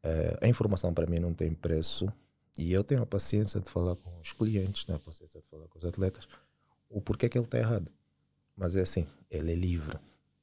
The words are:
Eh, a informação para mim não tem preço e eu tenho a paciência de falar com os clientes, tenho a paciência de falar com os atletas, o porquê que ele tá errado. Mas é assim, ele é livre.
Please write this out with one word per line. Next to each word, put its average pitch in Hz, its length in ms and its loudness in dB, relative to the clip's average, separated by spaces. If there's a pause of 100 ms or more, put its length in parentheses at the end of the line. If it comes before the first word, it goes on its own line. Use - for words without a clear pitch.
Eh, 82 400 2
a 110 60 6
informação 101 460 2
para 82 120 2
mim 85 140 2
não 85 140 0
tem 80 200 0
preço 82 580 -2 (460)
e 85 140 0
eu 95 120 4
tenho 127 180 2
a - 40 -2
paciência 101 540 0
de - 100 -8
falar 87 260 2
com - 140 -14 (100)
os - 120 -12
clientes, 101 520 0
tenho 87 120 -4
a 71 40 -6
paciência - 400 -20
de - 80 -20
falar 78 200 -18
com - 100 -20
os 82 60 -10
atletas, 92 420 -2 (640)
o 104 100 -4
porquê 127 280 0
que - 100 0
ele 117 100 0
tá 117 100 0
errado. 113 320 0 (680)
Mas 92 200 -2
é 95 40 4
assim, 87 260 0 (240)
ele 80 220 -2
é - 40 2
livre. 87 400 0 (460)